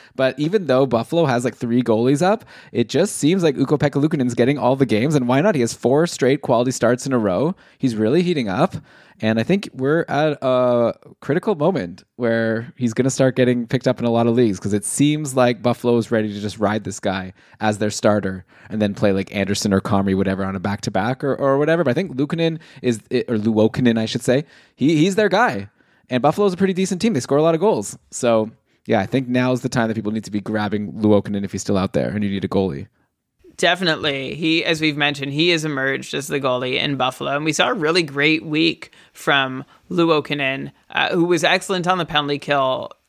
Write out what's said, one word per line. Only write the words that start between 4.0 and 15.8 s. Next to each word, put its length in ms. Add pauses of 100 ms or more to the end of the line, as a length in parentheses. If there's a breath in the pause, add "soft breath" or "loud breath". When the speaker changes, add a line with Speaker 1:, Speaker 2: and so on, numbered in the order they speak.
Speaker 1:
Luukkonen's 300
getting 220
all 180
the 100
games, 300
and 140
why 100
not? 160
He 60
has 120
four 340
straight 340
quality 300
starts 360
in 60
a 40
row. 380 (220 soft breath)
He's 180
really 280
heating 260
up. 260 (480 soft breath)
And 160
I 40
think 320
we're 340
at 320
a 540 (240)
critical 340
moment 500 (120)
where 600
he's 200
gonna 160
start 240
getting 320
picked 200
up 120
in 60
a 40
lot 160
of 100
leagues, 240
'cause 140
it 100
seems 520
like 260
Buffalo 360